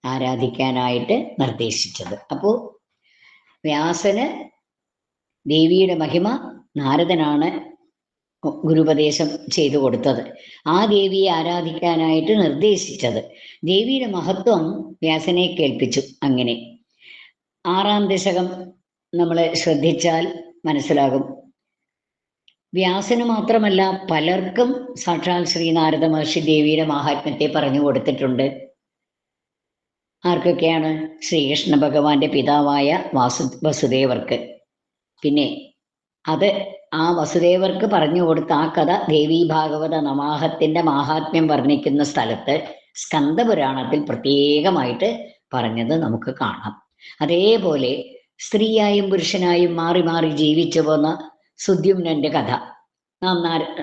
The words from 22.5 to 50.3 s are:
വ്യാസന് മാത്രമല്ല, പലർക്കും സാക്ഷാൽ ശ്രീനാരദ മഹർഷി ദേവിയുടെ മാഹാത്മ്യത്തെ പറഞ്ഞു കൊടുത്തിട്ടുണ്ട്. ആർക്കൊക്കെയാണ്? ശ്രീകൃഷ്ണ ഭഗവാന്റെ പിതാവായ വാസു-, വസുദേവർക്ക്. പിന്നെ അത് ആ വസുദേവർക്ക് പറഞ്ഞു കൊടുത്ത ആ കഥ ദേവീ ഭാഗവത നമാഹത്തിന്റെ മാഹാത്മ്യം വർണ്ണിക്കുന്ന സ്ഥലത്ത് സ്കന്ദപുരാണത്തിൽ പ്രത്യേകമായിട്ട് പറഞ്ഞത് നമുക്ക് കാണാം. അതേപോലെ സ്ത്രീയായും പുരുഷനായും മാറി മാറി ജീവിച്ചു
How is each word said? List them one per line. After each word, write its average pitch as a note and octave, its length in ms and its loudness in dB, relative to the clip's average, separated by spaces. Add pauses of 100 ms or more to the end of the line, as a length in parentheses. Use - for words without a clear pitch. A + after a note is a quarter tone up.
വ്യാസന് G3 500 0
മാത്രമല്ല, G#3 880 2
പലർക്കും F#3 840 0
സാക്ഷാൽ F3 480 0
ശ്രീനാരദ D#3+ 600 2
മഹർഷി D#3 340 0
ദേവിയുടെ D3+ 460 2
മാഹാത്മ്യത്തെ C#3+ 680 -2
പറഞ്ഞു C#3+ 260 0
കൊടുത്തിട്ടുണ്ട്. C3 640 0 (1800)
ആർക്കൊക്കെയാണ്? E3 680 2 (320)
ശ്രീകൃഷ്ണ D3 540 0
ഭഗവാന്റെ C#3+ 520 2
പിതാവായ C#3+ 760 2 (100)
വാസു-, B2+ 500 -2
വസുദേവർക്ക്. C3 720 0 (840)
പിന്നെ D3 240 2 (800)
അത് D#3+ 220 0 (460)
ആ D#3+ 180 0
വസുദേവർക്ക് F3 760 2
പറഞ്ഞു F3 360 2
കൊടുത്ത D#3+ 320 0
ആ D#3 200 0
കഥ D#3+ 180 2 (180)
ദേവീ D#3 380 2
ഭാഗവത D#3 480 -2
നമാഹത്തിന്റെ D3+ 840 -2
മാഹാത്മ്യം D#3 640 0
വർണ്ണിക്കുന്ന C#3+ 560 2
സ്ഥലത്ത് B2 520 -2 (400)
സ്കന്ദപുരാണത്തിൽ D3+ 1040 0
പ്രത്യേകമായിട്ട് C#3+ 1080 0 (440)
പറഞ്ഞത് A#2 480 -2
നമുക്ക് A#2 300 -4 (100)
കാണാം. - 320 -6 (480)
അതേപോലെ E3+ 680 2 (480)
സ്ത്രീയായും G#3 680 2
പുരുഷനായും F3 680 2
മാറി E3+ 260 2
മാറി E3 280 0
ജീവിച്ചു D#3 500 2